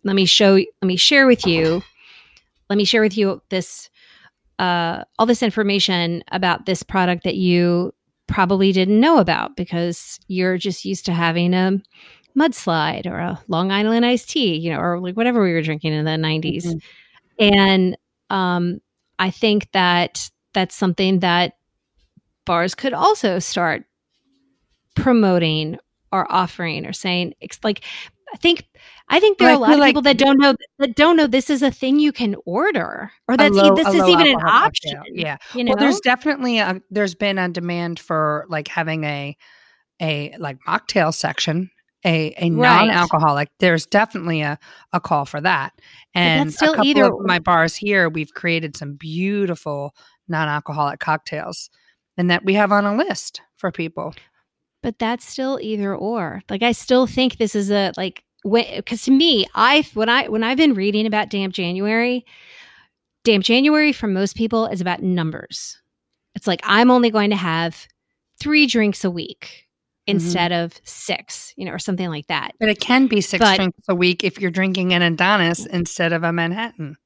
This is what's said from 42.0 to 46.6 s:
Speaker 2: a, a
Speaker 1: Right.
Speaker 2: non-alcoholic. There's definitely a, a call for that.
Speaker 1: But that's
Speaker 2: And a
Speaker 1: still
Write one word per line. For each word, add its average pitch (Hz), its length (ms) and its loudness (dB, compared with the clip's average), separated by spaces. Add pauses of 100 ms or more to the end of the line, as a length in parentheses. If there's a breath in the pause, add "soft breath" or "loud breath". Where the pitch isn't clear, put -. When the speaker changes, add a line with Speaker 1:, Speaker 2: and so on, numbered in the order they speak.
Speaker 2:
a, 156 320 0
a 170 140 -2
Speaker 1:
Right. 233 360 4
Speaker 2:
non-alcoholic. 156 600 0 (100)
There's 165 260 2
definitely 170 560 -2
a, 147 160 -6 (340 soft breath)
a 180 80 -2
call 143 260 -2
for 147 160 -10
that. 156 320 -2 (400 soft breath)
Speaker 1:
But 175 60 -2
that's 175 40 2 (160)
Speaker 2:
And 151 100 0
a - 20 -4
Speaker 1:
still 311 220 0